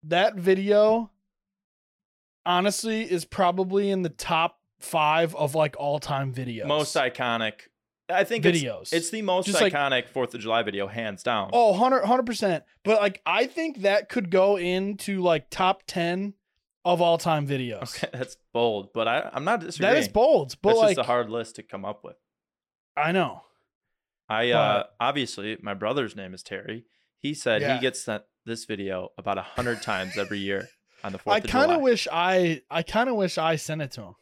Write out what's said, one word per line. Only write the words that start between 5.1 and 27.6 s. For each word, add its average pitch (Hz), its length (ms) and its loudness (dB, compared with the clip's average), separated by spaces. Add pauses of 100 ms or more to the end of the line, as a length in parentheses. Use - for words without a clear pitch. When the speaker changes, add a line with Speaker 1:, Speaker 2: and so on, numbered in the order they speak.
Speaker 1:
of, 143 180 -2
like, 151 240 0
all-time 143 560 -4
videos. 120 320 -6
Speaker 2:
Most 147 300 0
iconic. 123 560 0 (580)
I 185 140 2
think 220 200 -4
it's, 170 160 4
Speaker 1:
Videos. 117 320 -6
Speaker 2:
it's 170 180 -2
the 220 120 -4
most 185 240 0
Speaker 1:
Just, 190 140 2
like, 196 120 4
Speaker 2:
iconic 135 360 0
Fourth 127 260 -4
of 120 60 -10
July 113 240 0
video, 98 240 -4
hands 107 340 -8
down. 107 300 0
Speaker 1:
Oh, 226 200 6
hundred, 247 320 2
hundred 240 220 2
percent. 202 380 -2 (200)
But, 214 160 4
like, 196 240 -2
I 202 220 0
think 302 360 -6
that 202 260 2
could 202 200 -4
go 190 300 4
into, 190 640 -2
like, 165 280 2
top 190 360 0
ten 185 480 -4 (500)
of 175 160 2
all-time 165 460 2
videos. 123 500 -6
Speaker 2:
Okay, - 160 -6
<laughs> - 0 -
that's 127 240 -8 (160)
bold, 113 400 0
but 113 140 0
I, 120 260 0
I'm 135 120 -6
not 208 160 0
disagreeing. 165 340 0
Speaker 1:
That 302 60 4
is 202 80 -2
bold, 214 540 4
but, 196 80 4
Speaker 2:
That's 226 100 6
Speaker 1:
like, 208 160 6
Speaker 2:
just 123 100 -2
a 127 40 -4
hard 120 200 0
list 113 260 -6
to 110 60 -16
come 98 220 -12
up 101 180 -8
with. - 140 -18 (800)
Speaker 1:
I 151 160 0
know. 165 300 -2 (840)
Speaker 2:
I, 113 220 0
uh, 107 280 4
Speaker 1:
But - 200 -6
Speaker 2:
obviously, 117 640 -4
my 101 120 -8
brother's 107 420 -4
name 92 180 -14
is 92 80 -18
Terry. 104 440 -12 (340)
He 147 140 -6
said 113 280 0